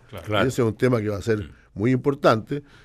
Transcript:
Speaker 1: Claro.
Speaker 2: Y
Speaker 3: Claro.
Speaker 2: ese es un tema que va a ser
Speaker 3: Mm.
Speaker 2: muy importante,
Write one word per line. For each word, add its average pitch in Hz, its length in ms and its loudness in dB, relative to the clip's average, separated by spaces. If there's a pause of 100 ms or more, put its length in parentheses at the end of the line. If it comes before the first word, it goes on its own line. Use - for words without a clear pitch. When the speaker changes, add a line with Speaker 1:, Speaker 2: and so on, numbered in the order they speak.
Speaker 1:
Claro. - 160 -16
Speaker 2:
Y 110 60 -12
Speaker 3:
Claro. 104 180 2
Speaker 2:
ese 131 140 0
es 117 60 4
un 107 80 -2
tema 123 260 2
que 104 80 -2
va 101 80 -4
a 92 40 -8
ser 107 180 -2
Speaker 3:
Mm. - 400 -14
Speaker 2:
muy 120 120 2
importante, 139 720 0 (220)